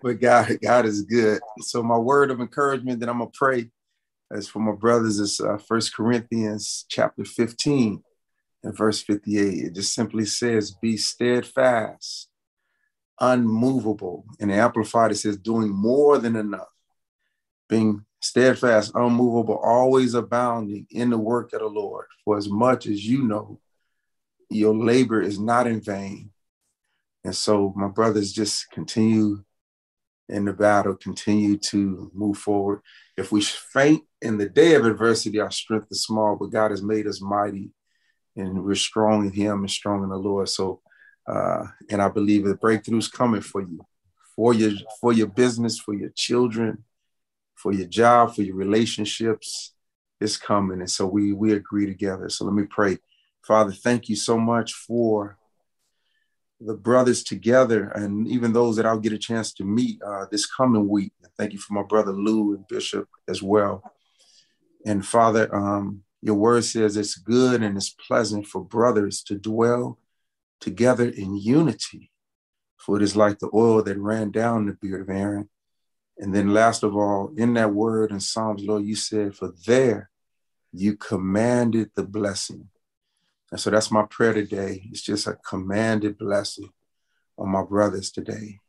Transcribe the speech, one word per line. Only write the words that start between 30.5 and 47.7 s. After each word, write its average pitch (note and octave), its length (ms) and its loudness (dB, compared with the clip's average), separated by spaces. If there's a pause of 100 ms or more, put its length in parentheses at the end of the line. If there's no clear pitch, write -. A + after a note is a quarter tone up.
battle, G2+ 420 2
continue G2+ 640 0
to F#2+ 560 -2
move G2+ 240 -4
forward. G2+ 420 -2 (360)
If F#2 160 -6
we G#2 100 4
faint D3+ 600 2 (180)
in A2 160 -2
the G2+ 100 -2
day D#3 260 8
of C3 120 6
adversity, G#2+ 540 0
our F#2+ 100 -2
strength - 400 -4
is - 140 -6
small, G#2+ 320 0
but G2+ 160 -8
God G#2+ 180 2
has G2 120 -6
made G#2+ 240 -2
us F#2+ 140 -8
mighty, G2+ 520 -4 (640)
and F#2+ 280 -6
we're G2+ 120 0
strong G#2+ 500 2
in F#2+ 60 -4
him G#2 280 -2
and G2 100 -6
strong G2+ 340 -4
in F#2+ 40 -6
the F#2+ 80 -8
Lord. G2 320 -2
So, F#2+ 320 -4 (460)
uh, G1+ 380 -4 (260)
and G#2 100 -2
I G2 80 2
believe G#2 360 2
the G2 100 0
breakthrough's A2 540 0
coming A#2 320 -2
for G2 200 -8
you, E2+ 240 -14 (520)
for A#2 180 4
your, A2 160 4 (300)
for A#2+ 120 2
your A2+ 140 4
business, A#2 520 0
for - 160 -8
your G2+ 160 -8
children, A#2 720 -2 (720)
for G2+ 160 -4